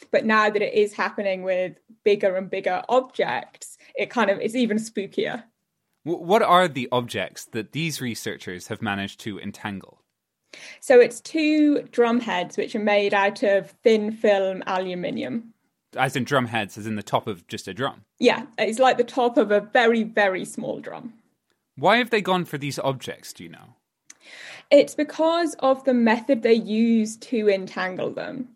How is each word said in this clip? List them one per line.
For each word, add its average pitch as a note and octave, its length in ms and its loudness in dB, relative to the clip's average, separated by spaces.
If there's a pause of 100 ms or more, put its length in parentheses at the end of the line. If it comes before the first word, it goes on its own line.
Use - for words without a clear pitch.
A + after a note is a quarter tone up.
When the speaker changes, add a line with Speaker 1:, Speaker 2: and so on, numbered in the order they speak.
(120)
Speaker 1:
But A3 140 2
now G#3+ 240 4
that G#3 120 0
it G3+ 120 -2
is G#3 200 2
happening G3 500 -4
with F#3 340 -2 (260)
bigger G3+ 320 2
and F#3+ 140 -6
bigger F#3+ 400 -4
objects, - 880 -2 (180)
it - 140 -4
kind A3 200 2
of, G3 100 0
it's A3 160 -6
even G#3+ 220 0
spookier. - 680 -6 (640)
Speaker 2:
W-, E3 200 -6
what G#3 160 2
are F3+ 260 6
the C3 240 -4
objects A#2 600 -4
that G#2+ 200 -8
these D3+ 300 -6
researchers G2+ 680 -8
have A2 140 -10
managed G2 400 -6
to G2+ 180 -10
entangle? G2+ 640 -12 (760)
Speaker 1:
So B3 200 8
it's A#3 220 4
two D4+ 680 2
drum A#3+ 300 2
heads, F3+ 360 -4
which - 180 -6
are A3 40 -2
made G#3 340 2
out G3+ 300 0
of G3 260 2 (140)
thin A3 280 4
film G3 540 0
aluminium. F#3 880 -6 (420)
Speaker 2:
As C3 200 0
in C3 80 0
drum B2 240 0
heads, G#2+ 300 -4
as G#2 100 -10
in A2 80 -4
the G#2 80 -8
top - 240 -2
of F#2 200 -10
just - 200 -10
a F#2+ 60 -10
drum? B2+ 300 -6 (160)
Speaker 1:
Yeah, A#3 260 2 (120)
it's A3 220 -4
like C4 180 4
the A#3+ 60 0
top A#3+ 340 0
of G#3 140 2
a G3+ 100 2
very, A#3 420 2
very G3+ 420 -2
small - 340 -10
drum. - 340 -14 (600)
Speaker 2:
Why F3+ 220 4
have B3 120 -2
they G#3+ 120 0
gone F3+ 240 0
for D#3 120 -10
these C#3 220 -6
objects, - 520 -6
do - 120 -18
you E2+ 60 -16
know? - 260 -20 (960)
Speaker 1:
It's C#4+ 240 6
because D#4+ 640 -2
of C4+ 240 2
the C4 100 2
method A#3 480 2
they A#3 120 6
use A3 640 2
to G#3+ 300 -2
entangle F#3 640 -2
them. - 440 -10